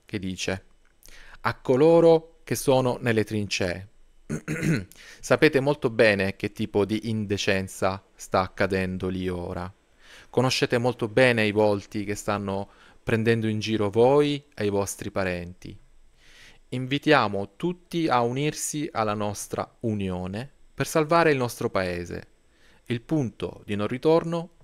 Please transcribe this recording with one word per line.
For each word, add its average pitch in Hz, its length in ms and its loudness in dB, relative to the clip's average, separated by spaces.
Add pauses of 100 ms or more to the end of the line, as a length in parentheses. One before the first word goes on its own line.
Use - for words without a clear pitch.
che 104 140 -8
dice: 95 460 -6 (760)
"A 117 140 -2
coloro 165 920 6
che 123 100 -4
sono 131 460 2
nelle 110 240 2
trincee, 98 640 -4 (360)
<clears throat> 151 640 -2 (320)
sapete 139 400 4
molto 139 300 0
bene 104 480 4
che - 160 -6
tipo 104 320 0
di 110 240 -4
indecenza 98 920 -2 (140)
sta - 240 -2
accadendo 92 680 -2
lì 92 180 -4
ora. 90 420 -8 (600)
Conoscete 127 480 0
molto 117 320 -2
bene 117 360 4
i 104 60 2
volti 104 540 0
che 101 100 -6
stanno 101 540 -4 (340)
prendendo 113 440 0
in 107 120 -2
giro 104 300 -2
voi 139 520 4 (120)
e 107 120 -4
i 104 40 0
vostri 101 420 -4
parenti. 92 640 -6 (920)
Invitiamo 127 880 0
tutti 170 500 -4
a 123 140 2
unirsi 147 680 -4
alla 107 220 -2
nostra 104 560 -6 (120)
unione 98 680 -4 (240)
per 135 140 -4
salvare 160 440 2
il 139 60 2
nostro 120 320 -4
paese. 87 580 -4 (580)
Il 120 160 -4
punto 120 640 -4
di 104 100 -6
non 104 120 -4
ritorno 165 640 0 (120)